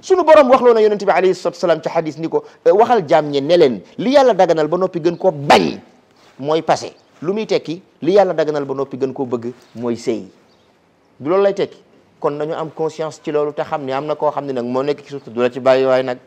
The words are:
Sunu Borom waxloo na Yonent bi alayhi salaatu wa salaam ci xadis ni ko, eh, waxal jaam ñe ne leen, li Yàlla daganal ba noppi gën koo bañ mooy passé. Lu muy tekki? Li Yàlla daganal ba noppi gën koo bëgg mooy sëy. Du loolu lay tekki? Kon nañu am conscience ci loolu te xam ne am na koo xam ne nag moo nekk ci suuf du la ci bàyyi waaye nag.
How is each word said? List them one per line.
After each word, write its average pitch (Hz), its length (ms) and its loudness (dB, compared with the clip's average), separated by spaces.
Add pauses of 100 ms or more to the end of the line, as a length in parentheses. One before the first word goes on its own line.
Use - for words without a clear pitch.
Sunu 370 220 0
Borom 302 260 8
waxloo 247 240 6
na 226 60 4
Yonent 208 240 2
bi 190 80 0
alayhi 185 240 2
salaatu 175 240 -6
wa - 20 -6
salaam 165 220 0
ci 165 60 -6
xadis 156 280 -4
ni 160 120 -8
ko, 147 140 -2 (220)
eh, 165 60 6
waxal 220 360 4
jaam 151 240 2
ñe 139 100 0
ne 160 160 2
leen, 123 240 4 (160)
li 196 180 -2
Yàlla 262 180 4
daganal 165 340 2
ba 170 100 -2
noppi 180 220 -2
gën 170 180 -2
koo 190 140 0
bañ 139 480 0 (600)
mooy 151 220 -2
passé. 139 320 -2 (280)
Lu 165 120 -4
muy 214 120 -4
tekki? 170 360 -4 (200)
Li 160 120 -2
Yàlla 190 200 4
daganal 151 320 -2
ba 139 80 -6
noppi 135 240 -6
gën 131 160 -2
koo 135 120 -6
bëgg 120 260 -6 (240)
mooy 117 200 -6
sëy. 113 280 -6 (960)
Du 127 100 -8
loolu 190 140 0
lay 196 100 0
tekki? 185 240 -6 (420)
Kon 151 180 -4
nañu 151 160 -6
am 151 180 -8
conscience 156 520 -8
ci 165 80 -8
loolu 147 220 -2
te 160 100 -8
xam 151 200 -6
ne 131 80 -6
am 139 140 -4
na 151 100 -4
koo 151 160 -2
xam 143 140 -8
ne 139 80 -8
nag 120 120 -6
moo 127 180 -4
nekk - 200 -4
ci - 80 -20
suuf 139 160 -14
du 117 140 -6
la 123 80 2
ci 127 100 -10
bàyyi 131 260 2
waaye 131 180 2
nag. 127 240 -6